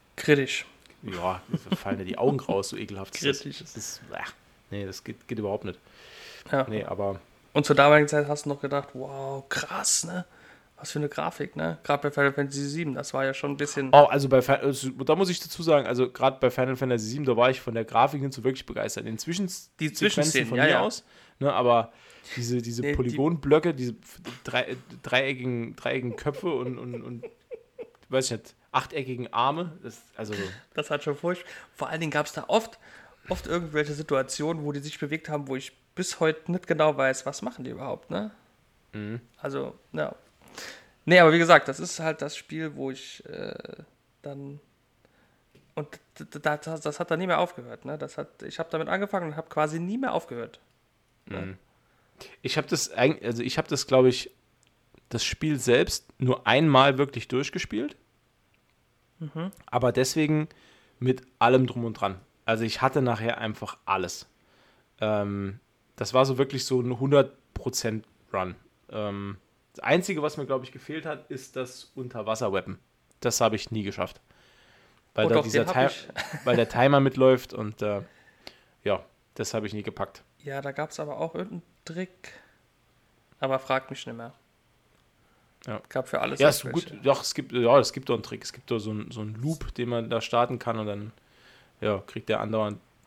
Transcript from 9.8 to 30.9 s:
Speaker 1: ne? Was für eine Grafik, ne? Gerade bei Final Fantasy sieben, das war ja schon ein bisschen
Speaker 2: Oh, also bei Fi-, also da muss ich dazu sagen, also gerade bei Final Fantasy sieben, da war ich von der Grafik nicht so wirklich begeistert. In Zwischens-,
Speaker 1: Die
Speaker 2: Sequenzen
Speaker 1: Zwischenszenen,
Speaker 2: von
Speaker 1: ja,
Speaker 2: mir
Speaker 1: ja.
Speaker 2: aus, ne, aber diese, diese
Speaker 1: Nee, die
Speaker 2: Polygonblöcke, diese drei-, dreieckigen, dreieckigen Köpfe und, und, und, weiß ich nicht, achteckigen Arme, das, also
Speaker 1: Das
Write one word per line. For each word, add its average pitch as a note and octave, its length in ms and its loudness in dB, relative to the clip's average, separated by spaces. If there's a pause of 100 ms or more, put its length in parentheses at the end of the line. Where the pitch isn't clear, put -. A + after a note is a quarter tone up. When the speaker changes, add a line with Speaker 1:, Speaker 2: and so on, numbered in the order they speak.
Speaker 1:
ne? F3 200 -6 (520)
Was - 160 -14
für D3+ 60 -4
eine D3 100 0
Grafik, - 480 -6
ne? D#3 260 -4
Gerade C#3+ 200 0
bei C#3+ 80 -2
Final C#3 220 2
Fantasy C#3+ 340 -4
sieben, D3 280 -4
das C3+ 200 -8
war C3+ 100 0
ja C3+ 100 -2
schon D3 180 -4
ein C#3 40 -6
bisschen C#3+ 360 -4
Speaker 2:
Oh, C#3+ 180 12
also C#3 180 2
bei C3 140 8
Fi-, C#3 100 4
also C3+ 380 0
da C#3 260 2
muss F#3+ 140 2
ich F3 100 -4
dazu - 220 -10
sagen, D3+ 240 6
also B2+ 240 2
gerade C3 300 2
bei B2+ 100 4
Final B2+ 260 0
Fantasy A#2+ 320 0
sieben, C#3 160 -4
da B2+ 120 4
war B2 140 6
ich C3 100 0
von A#2+ 140 -6
der A2+ 100 -2
Grafik C3+ 380 2
nicht C3+ 120 -4
so A2 100 -6
wirklich C3 220 0
begeistert. G#2+ 400 -6
In A2+ 120 -6
Zwischens-, F3+ 520 -6 (100)
Speaker 1:
Die D#3 80 -2
Speaker 2:
Sequenzen D3 80 -10
Speaker 1:
Zwischenszenen, D#3 520 2
Speaker 2:
von A#2+ 100 -2
Speaker 1:
ja, C3+ 60 4
Speaker 2:
mir D#3 60 6
Speaker 1:
ja. C3+ 100 4
Speaker 2:
aus, G#3+ 240 -2 (340)
ne, C#3 140 0
aber A#2 400 4 (440)
diese, B2 240 -2
diese A#2 220 -4
Speaker 1:
Nee, C#3+ 80 0
die C#3+ 60 0
Speaker 2:
Polygonblöcke, C#3+ 800 2
diese B2 200 -4 (500)
drei-, B2+ 320 -2 (260)
dreieckigen, B2+ 760 -2
dreieckigen B2 400 -4
Köpfe D#3 360 -4
und, B2 260 -4
und, A#2+ 240 -10
und, B2 220 -12 (840)
weiß C3 180 0
ich - 60 -4
nicht, - 220 -10 (180)
achteckigen B2+ 600 -4
Arme, D3+ 400 0 (100)
das, A2+ 200 -16 (140)
also G#2+ 180 -8 (400)
Speaker 1:
Das D3 160 -6